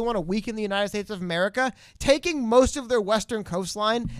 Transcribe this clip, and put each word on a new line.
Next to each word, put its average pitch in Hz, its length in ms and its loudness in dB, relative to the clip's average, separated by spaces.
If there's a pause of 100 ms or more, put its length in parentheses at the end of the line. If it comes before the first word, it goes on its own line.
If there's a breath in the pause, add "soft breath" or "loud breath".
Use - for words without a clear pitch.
wanna 233 160 0
weaken 214 340 -4
the 220 60 -6
United 202 260 0
States 202 220 -6
of 202 120 -8
America, 190 520 -2 (260 loud breath)
taking 285 480 2
most 247 300 6
of 254 100 -8
their 233 140 2
western 214 420 -2
coastline 208 680 -2 (100)